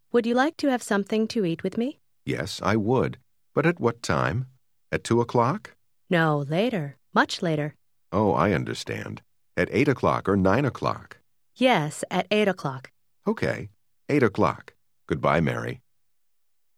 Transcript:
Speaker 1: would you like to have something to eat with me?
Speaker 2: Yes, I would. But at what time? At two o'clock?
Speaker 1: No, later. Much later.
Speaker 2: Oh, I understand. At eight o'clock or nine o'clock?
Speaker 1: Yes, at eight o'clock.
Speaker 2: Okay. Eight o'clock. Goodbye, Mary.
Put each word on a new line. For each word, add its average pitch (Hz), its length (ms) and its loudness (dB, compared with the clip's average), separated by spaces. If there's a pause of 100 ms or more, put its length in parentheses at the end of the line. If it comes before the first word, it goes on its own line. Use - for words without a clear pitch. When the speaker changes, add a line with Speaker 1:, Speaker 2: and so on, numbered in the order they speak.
(140)
Speaker 1:
would 240 140 4
you 240 80 2
like 269 220 2
to 294 120 0
have 247 120 0
something 220 460 0
to 220 180 -2
eat 165 180 -2
with 190 140 -6
me? 247 220 -4 (260)
Speaker 2:
Yes, - 380 -4
I 101 140 2
would. 104 420 0 (340)
But 147 140 2
at 175 120 0
what 117 220 -2
time? 87 460 0 (440)
At 80 120 -2
two 117 180 2
o'clock? 123 540 0 (340)
Speaker 1:
No, 160 400 2
later. 170 480 -2 (160)
Much 254 300 0
later. 151 320 -2 (360)
Speaker 2:
Oh, 101 220 2
I 85 200 4
understand. - 680 -6 (360)
At 90 140 2
eight 131 180 2
o'clock 78 400 0
or 101 80 4
nine 95 280 4
o'clock? - 540 -6 (360)
Speaker 1:
Yes, 190 540 0
at 180 220 -2
eight 214 160 2
o'clock. 135 420 -4 (380)
Speaker 2:
Okay. 170 420 -2 (400)
Eight 139 140 2
o'clock. 101 500 0 (340)
Goodbye, 71 340 2
Mary. 62 400 -4 (960)